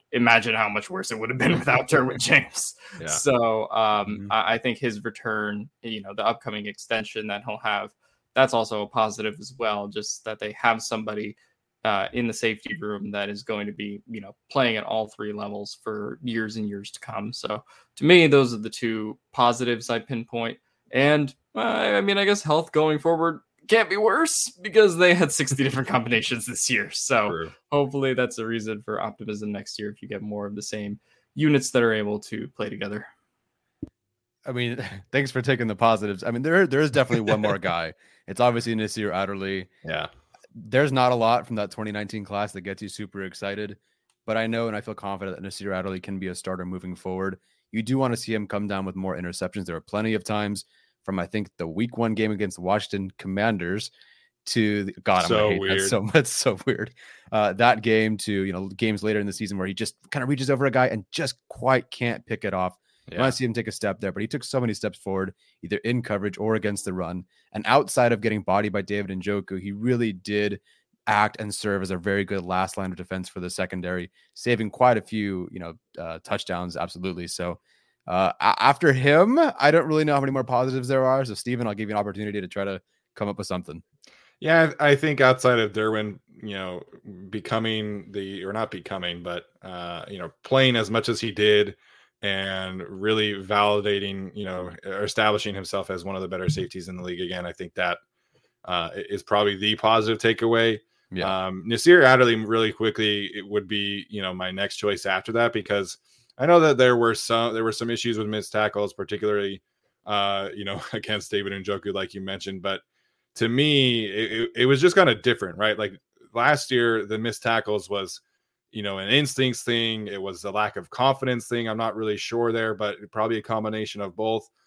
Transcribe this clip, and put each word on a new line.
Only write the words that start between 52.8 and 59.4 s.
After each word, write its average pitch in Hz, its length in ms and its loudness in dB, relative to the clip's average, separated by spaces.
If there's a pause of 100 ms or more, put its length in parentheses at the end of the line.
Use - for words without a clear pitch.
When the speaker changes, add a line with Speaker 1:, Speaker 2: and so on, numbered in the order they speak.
Speaker 3:
Commanders 98 720 -2 (560)
to 104 380 2
the, 95 80 -6 (120)
God, 92 200 4
I'm 85 60 0
gonna 107 120 4
Speaker 2:
So 107 80 4
Speaker 3:
hate 98 100 0
Speaker 2:
weird. 98 200 0
Speaker 3:
that 98 80 0
so 101 140 2
<laughs> 107 120 -2
much. 143 120 8
So 107 400 0
weird. 113 280 -4 (360)
Uh, 104 220 2
that 113 300 4
game 110 360 4
to, 104 140 -4
you 98 200 -2
know, 95 160 -6
games 101 340 -2
later 107 180 0
in 101 60 -2
the 98 60 -6
season 98 260 -6